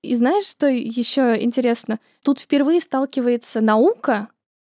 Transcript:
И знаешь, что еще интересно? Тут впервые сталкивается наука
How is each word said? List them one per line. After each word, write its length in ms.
И 120
знаешь, 300
что 220
еще 680
интересно? 640
Тут 160
впервые 420
сталкивается 800
наука 680